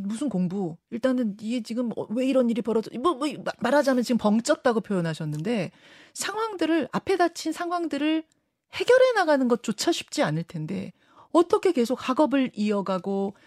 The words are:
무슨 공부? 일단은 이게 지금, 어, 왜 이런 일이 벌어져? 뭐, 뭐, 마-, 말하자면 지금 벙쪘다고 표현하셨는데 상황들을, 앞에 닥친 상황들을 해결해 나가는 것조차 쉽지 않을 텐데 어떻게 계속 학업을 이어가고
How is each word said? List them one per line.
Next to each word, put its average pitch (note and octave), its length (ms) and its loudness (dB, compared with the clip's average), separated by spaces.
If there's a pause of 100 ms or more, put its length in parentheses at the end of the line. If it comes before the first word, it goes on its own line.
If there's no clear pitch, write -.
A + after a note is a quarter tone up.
무슨 A3+ 240 -4
공부? F3+ 480 -4 (120)
일단은 A#3+ 500 -2
이게 A3+ 220 -4
지금, A#3 340 -4
어, - 140 -6
왜 B3+ 180 -2
이런 C4 220 4
일이 A#3 120 0
벌어져? A3 380 -2
뭐, D#4+ 160 2
뭐, C#4+ 120 -4 (160)
마-, E3+ 160 -4
말하자면 B3+ 440 2
지금 A#3 140 0
벙쪘다고 A3+ 680 2
표현하셨는데 E3 880 -4 (420)
상황들을, F#4+ 800 -2
앞에 F4+ 260 0
닥친 E4+ 360 0
상황들을 D#4+ 720 -2 (500)
해결해 B4+ 400 6
나가는 D4+ 340 4
것조차 - 440 0
쉽지 - 320 -2
않을 E3 200 0
텐데 F3 500 -8 (380)
어떻게 F4 400 4
계속 A#3+ 260 0 (120)
학업을 C4 460 2
이어가고 G3 800 -2 (120)